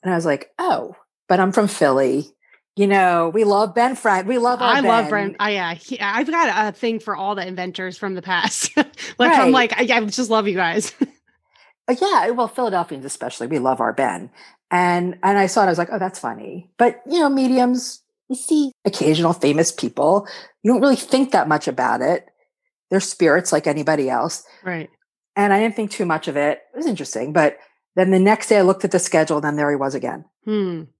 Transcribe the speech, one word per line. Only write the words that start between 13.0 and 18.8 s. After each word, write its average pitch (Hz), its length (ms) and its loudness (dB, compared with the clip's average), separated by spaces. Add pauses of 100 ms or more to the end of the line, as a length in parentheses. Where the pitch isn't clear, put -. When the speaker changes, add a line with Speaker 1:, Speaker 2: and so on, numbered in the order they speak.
Speaker 1:
especially, 123 440 -10
we 151 100 -2
love 127 220 0
our 113 120 0
Ben. 101 380 -4 (400)
And, 180 540 0
and 196 120 4
I 196 100 4
saw 202 160 2
it, 196 40 4
I - 40 2
was 165 80 0
like, 170 120 -2
"Oh, - 80 -6
that's 190 220 -6
funny." 123 580 -12
But, 240 220 2 (100)
you 339 80 0
know, 302 100 2
mediums, 254 720 0 (280)
you 254 80 -4
see 294 340 0 (140)